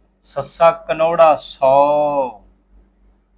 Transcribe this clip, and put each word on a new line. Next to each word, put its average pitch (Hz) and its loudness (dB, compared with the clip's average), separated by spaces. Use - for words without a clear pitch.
ਸੱਸਾ 165 -2
ਕਨੌੜਾ 165 0
ਸੌ, 143 -2